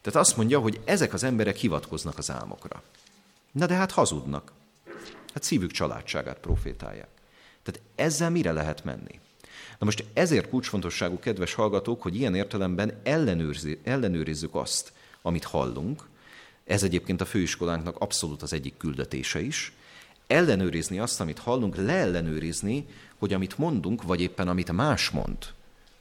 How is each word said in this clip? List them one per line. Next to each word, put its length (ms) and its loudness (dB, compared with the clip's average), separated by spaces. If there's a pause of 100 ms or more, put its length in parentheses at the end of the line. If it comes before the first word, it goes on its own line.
Tehát 200 2
azt 160 6
mondja, 240 6
hogy 240 0
ezek 280 4
az 100 -2
emberek 340 2
hivatkoznak 600 -2
az 120 -6
álmokra. 520 -10 (680)
Na 140 2
de 80 4
hát 180 2
hazudnak. 600 0 (840)
Hát 80 -6
szívük 280 2
családságát 680 -4
profétálják. 720 -4 (540)
Tehát 180 -8 (140)
ezzel 360 2
mire 220 2
lehet 320 -2
menni? 360 -10 (580)
Na 60 -2
most 280 0
ezért 360 4
kulcsfontosságú, 680 -2
kedves 360 -2
hallgatók, 480 0
hogy 140 -2
ilyen 180 2
értelemben 680 0
ellenőrzi-, 840 0
ellenőrizzük 680 -2
azt, 380 -2 (300)
amit 220 0
hallunk. 580 -2 (640)
Ez 180 2
egyébként 380 0
a 40 2
főiskolánknak 760 -2
abszolút 440 -2
az 100 -6
egyik 240 -6
küldetése 640 -4
is. 320 -4 (540)
Ellenőrizni 720 4
azt, 220 -2
amit 180 -4
hallunk, 380 0
leellenőrizni, 1120 0 (320)
hogy 140 0
amit 260 -2
mondunk, 440 0
vagy 180 0
éppen 280 0
amit 240 0
más 380 2
mond, 260 -2 (640)